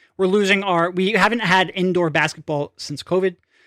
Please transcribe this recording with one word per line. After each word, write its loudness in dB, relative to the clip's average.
we're 2
losing 2
our, 0
we -2
haven't 2
had 2
indoor 0
basketball -4
since -12
covid. -2